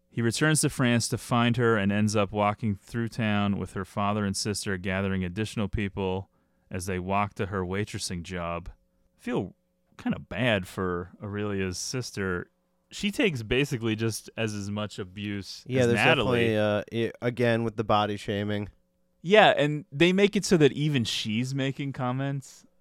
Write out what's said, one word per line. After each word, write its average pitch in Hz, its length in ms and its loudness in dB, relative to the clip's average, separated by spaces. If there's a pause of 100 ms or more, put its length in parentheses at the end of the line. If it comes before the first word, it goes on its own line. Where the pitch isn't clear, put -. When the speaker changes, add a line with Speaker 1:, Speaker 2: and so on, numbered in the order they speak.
Speaker 1:
He - 120 -4
returns 151 400 2
to 147 80 2
France 120 380 2
to 120 100 -4
find 120 400 2
her 117 180 4
and 101 160 2
ends 104 240 2
up 101 160 2
walking 104 440 0
through 117 340 -6
town 104 480 0
with 92 160 -8
her 98 120 -6
father 104 400 -2
and 98 120 -2
sister, 98 400 -2
gathering 95 460 -2
additional 101 440 -4
people 95 600 -4 (400)
as 90 160 -8
they 92 140 -2
walk 98 360 0
to 101 120 -4
her 95 180 -2
waitressing 95 560 -6
job. 85 480 -6 (480)
I - 60 -20
feel 214 320 -4 (420)
kinda - 220 -4
bad 98 480 0
for 90 420 -4 (120)
Aurelia's 101 580 -4
sister. 98 720 -6 (400)
She - 180 -4
takes 196 320 0
basically 113 540 0
just 110 420 -4
as, 113 160 -2
as 101 160 -6
much 104 300 -6
abuse 101 640 -8
Speaker 2:
Yeah, 127 160 0
Speaker 1:
as 120 60 4
Speaker 2:
there's 117 100 4
Speaker 1:
Natalie. 120 560 4
Speaker 2:
definitely, 107 40 2
uh, 107 500 0
i-, - 200 -6
again, 120 360 2
with 110 120 -4
the 113 80 -4
body 104 320 2
shaming. 104 540 -2 (540)
Speaker 1:
Yeah, 180 340 8
and 147 340 0
they 165 220 4
make 196 220 4
it 196 100 0
so 185 120 4
that 147 160 6
even 143 320 0
she's 120 500 -2
making 135 380 -4
comments 135 720 -6 (160)